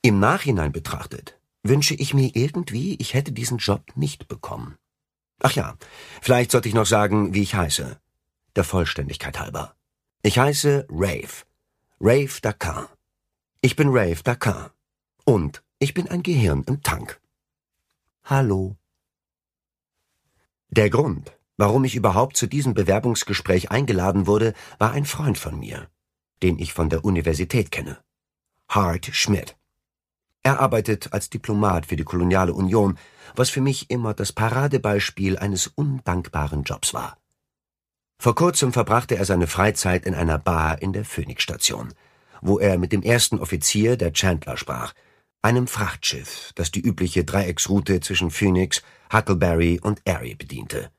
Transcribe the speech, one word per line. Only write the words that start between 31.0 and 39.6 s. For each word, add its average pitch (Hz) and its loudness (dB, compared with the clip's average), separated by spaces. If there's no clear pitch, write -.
als - -6
Diplomat 101 0
für 87 -4
die 78 -4
Koloniale 90 2
Union, 95 2
was 127 2
für 139 -2
mich 135 -2
immer 117 -2
das 104 -4
Paradebeispiel 107 0
eines 98 -4
undankbaren 87 -4
Jobs - -6
war. - -8
Vor 120 2
kurzem 156 2
verbrachte 113 2
er 95 0
seine 87 2
Freizeit 92 0